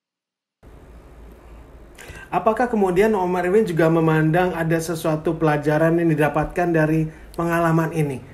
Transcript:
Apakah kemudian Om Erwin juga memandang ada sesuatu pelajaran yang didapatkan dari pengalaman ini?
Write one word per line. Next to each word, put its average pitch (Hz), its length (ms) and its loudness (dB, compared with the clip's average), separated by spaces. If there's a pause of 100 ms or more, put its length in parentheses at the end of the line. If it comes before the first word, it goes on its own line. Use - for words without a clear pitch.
(2250)
Apakah 220 400 0
kemudian 202 480 2
Om 180 160 -2
Erwin 180 320 2
juga 165 240 0
memandang 160 640 2
ada 165 240 -2
sesuatu 160 640 -4
pelajaran 151 560 2
yang 170 160 2
didapatkan 151 560 0
dari 156 400 0 (240)
pengalaman 165 640 0
ini? 139 240 -2 (120)